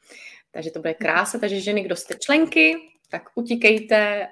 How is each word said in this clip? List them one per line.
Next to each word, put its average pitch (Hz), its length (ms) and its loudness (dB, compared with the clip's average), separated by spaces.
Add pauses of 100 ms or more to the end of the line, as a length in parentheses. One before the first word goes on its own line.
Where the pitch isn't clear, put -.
(520)
Takže 160 200 -12
to 165 80 -10
bude 160 140 -4
krása. 165 460 0
Takže 196 220 -4
ženy, 202 220 -2
kdo 185 120 -4
jste - 240 -10
členky, 320 560 2 (360)
tak - 120 -8 (120)
utíkejte 220 960 2